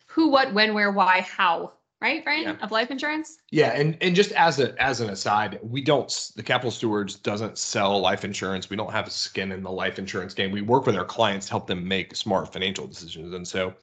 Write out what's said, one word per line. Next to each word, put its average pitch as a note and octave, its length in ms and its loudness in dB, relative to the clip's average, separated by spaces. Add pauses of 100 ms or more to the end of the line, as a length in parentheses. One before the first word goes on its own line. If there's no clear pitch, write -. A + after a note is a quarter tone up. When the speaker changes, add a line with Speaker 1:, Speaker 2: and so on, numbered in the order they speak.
Speaker 1:
who, D#4+ 240 2
what, C4 240 4
when, G#3+ 200 4
where, G#3 200 2
why, G3 260 6
how, F#3 540 0 (280)
right, C#4 220 -2
Brian, D4+ 200 -2
Speaker 2:
Yeah. - 180 -6
Speaker 1:
of G#3+ 100 -8
life A3+ 180 0
insurance? D4+ 500 -6 (120)
Speaker 2:
Yeah, D3 180 4
and, D3 320 0
and F3+ 140 2
just G3 180 4
as E3 260 4
a, B2 220 0
as B2+ 180 0
an A2+ 100 -2
aside, G#2 540 0
we A#2+ 180 -6
don't C3+ 240 4
s-, - 300 -8
the G#2 80 -10
Capital B2+ 260 0
Stewards G#2 460 -2
doesn't G#2 420 -4
sell G2+ 420 2
life F#2+ 260 2
insurance. F#2+ 440 -4
We F#2+ 60 -6
don't G#2+ 160 -4
have G#2 160 -2
a - 40 -12
skin F#2+ 420 -4
in F#2+ 100 -8
the F#2 80 -8
life F#2 260 -4
insurance F#2+ 360 -8
game. G2 180 -2
We G#2 100 -4
work A#2+ 240 4
with G#2+ 120 2
our F#2 80 -4
clients G2 400 0
to - 80 -8
help G#2 140 -2
them F2+ 200 -4
make F#2+ 280 -2
smart F#2+ 360 -2
financial F#2 340 -4
decisions. E2 480 -14
And F2 140 -10
so F#2 360 -4